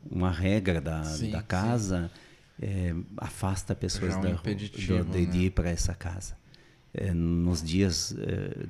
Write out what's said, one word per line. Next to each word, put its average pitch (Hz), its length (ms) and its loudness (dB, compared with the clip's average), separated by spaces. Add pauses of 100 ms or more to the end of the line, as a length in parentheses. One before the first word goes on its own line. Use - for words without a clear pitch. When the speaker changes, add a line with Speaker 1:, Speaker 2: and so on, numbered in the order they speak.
Speaker 1:
uma 90 220 2
regra 92 480 2
da, 80 240 -2
Speaker 2:
Sim, 78 280 -2
Speaker 1:
da 87 100 -2
Speaker 2:
sim. 110 60 -8
Speaker 1:
casa, 95 640 2 (520)
eh, 92 340 0 (220)
afasta 95 580 -2
pessoas 90 380 0
Speaker 2:
Já - 20 -2
é 95 40 -2
um - 20 0
Speaker 1:
da 92 80 2
rua, 87 100 0
Speaker 2:
impeditivo, 95 640 0
Speaker 1:
do, 80 80 -2
de, 87 140 4
de 87 120 2
Speaker 2:
né? 90 60 4
Speaker 1:
ir 92 80 2
pra 87 180 2
essa 87 240 2
casa. 90 440 -8 (560)
Eh, 92 200 -2
nos 85 480 2
dias, 85 560 2
eh, 98 520 -4